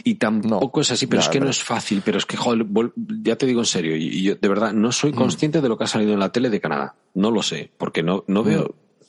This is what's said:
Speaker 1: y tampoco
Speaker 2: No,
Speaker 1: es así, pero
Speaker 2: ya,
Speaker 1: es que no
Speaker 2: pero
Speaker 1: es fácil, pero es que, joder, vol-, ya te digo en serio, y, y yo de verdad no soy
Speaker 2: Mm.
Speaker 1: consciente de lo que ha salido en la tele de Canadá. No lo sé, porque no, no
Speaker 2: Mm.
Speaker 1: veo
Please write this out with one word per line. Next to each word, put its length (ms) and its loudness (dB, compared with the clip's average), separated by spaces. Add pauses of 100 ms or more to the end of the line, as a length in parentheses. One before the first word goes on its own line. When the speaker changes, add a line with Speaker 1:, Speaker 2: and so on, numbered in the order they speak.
Speaker 1:
y 120 2
tampoco 640 0
Speaker 2:
No, 60 4
Speaker 1:
es 80 0
así, 160 -2
pero 140 2
Speaker 2:
ya, 40 2
Speaker 1:
es 60 0
que 80 2
no 60 0
Speaker 2:
pero 60 0
Speaker 1:
es 120 -4
fácil, 420 -2
pero 140 0
es 80 -4
que, 100 -6
joder, 280 0
vol-, 280 0 (300)
ya 120 2
te 120 0
digo 140 2
en 40 0
serio, 300 -2
y, 140 -2
y 140 -2
yo 120 2
de 120 0
verdad 260 2
no 180 2
soy 200 0
Speaker 2:
Mm. 40 -6
Speaker 1:
consciente 440 0
de 100 2
lo 100 0
que 60 -2
ha 20 -2
salido 260 2
en 60 2
la 120 0
tele 200 0
de 100 0
Canadá. 320 -4 (220)
No 160 2
lo 100 2
sé, 360 -6
porque 260 -2
no, 240 0
no 160 2
Speaker 2:
Mm. 20 -2
Speaker 1:
veo 300 0 (340)